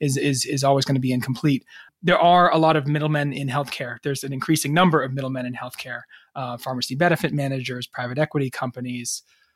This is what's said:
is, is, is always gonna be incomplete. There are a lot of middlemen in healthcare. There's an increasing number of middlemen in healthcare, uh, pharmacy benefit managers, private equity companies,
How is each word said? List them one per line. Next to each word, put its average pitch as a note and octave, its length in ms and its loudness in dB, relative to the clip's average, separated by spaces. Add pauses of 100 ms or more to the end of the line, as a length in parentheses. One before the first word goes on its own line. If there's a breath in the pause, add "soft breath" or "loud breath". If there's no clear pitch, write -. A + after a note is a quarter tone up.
is, C#3 160 0
is, C3+ 280 0
is C#3+ 180 -2
always C#3 220 4
gonna C3+ 160 0
be B2+ 120 0
incomplete. B2+ 520 0 (380 loud breath)
There F3 160 4
are F3 340 6
a D#3+ 60 4
lot D#3+ 180 4
of C#3 100 0
middlemen D3 460 0
in C#3 160 -6
healthcare. C3 540 -6
There's C#3 200 -4
an C#3 100 -8
increasing C#3+ 420 0
number D#3+ 280 6
of C3 100 -4
middlemen C3 340 -6
in B2 80 -6
healthcare, B2 480 -12 (340 soft breath)
uh, B2 220 -8
pharmacy C3 360 -6
benefit E3 380 2
managers, C3+ 540 -4
private B2 320 -6
equity D3 320 0
companies, B2 720 -6 (340)